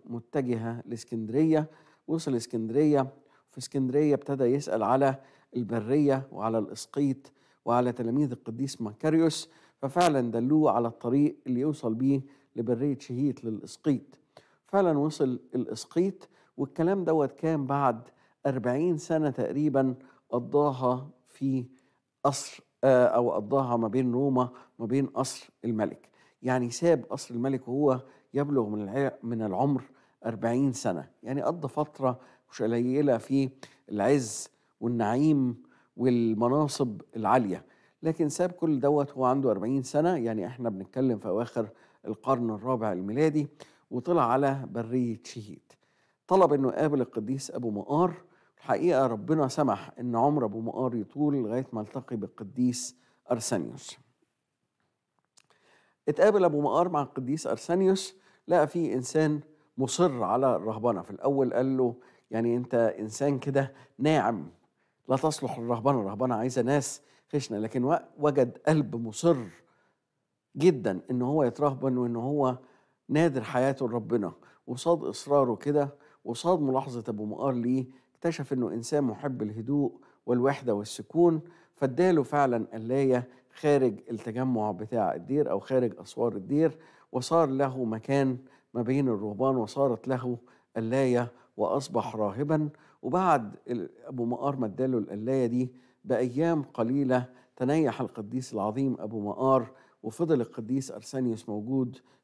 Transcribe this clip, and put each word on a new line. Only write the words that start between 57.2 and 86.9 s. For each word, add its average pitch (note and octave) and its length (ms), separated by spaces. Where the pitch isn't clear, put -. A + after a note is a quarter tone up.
أرسانيوس، F#3+ 680
لقى E3 180
فيه D3 280
إنسان D3+ 460
مصر C3 440
على A#2 340
الرهبنة. G#2+ 460
في - 80
الأول C3+ 440
قال C3 220
له: B2 180
"يعني A#2 260
أنت B2 180
إنسان A#2 640
كده C3+ 340
ناعم، A2+ 520
لا C3 80
تصلح C#3 420
للرهبنة، A#2+ 420
الرهبنة G#2 340
عايزة B2 280
ناس C3+ 400
خشنة." B2+ 260
لكن A2+ 260
و-، D3+ 140
وجد C#3 480
قلب D3 300
مصر A#2 400
جدًا C3 440
إن B2 120
هو C#3+ 220
يترهبن C3 540
وإن A#2+ 180
هو C3 420
نادر D#3 340
حياته C3 460
لربنا. A2 440
وصاد D3 380
إصراره C3 500
كده، C#3+ 340
وصاد D#3+ 360
ملاحظة C3 480
أبو G#2+ 160
مقار A2+ 280
ليه، B2 340
اكتشف E3 380
إنه B2 160
إنسان A#2 360
محب A#2+ 380
الهدوء A2+ 500
والوحدة B2 480
والسكون، D#3 640
فاداله D#3+ 460
فعلًا B2 500
قلاية B2 560
خارج C3 460
التجمع A2+ 600
بتاع G2+ 440
الدير B2+ 360
أو G2 100
خارج B2+ 380
أسوار A#2 340
الدير، C#3+ 460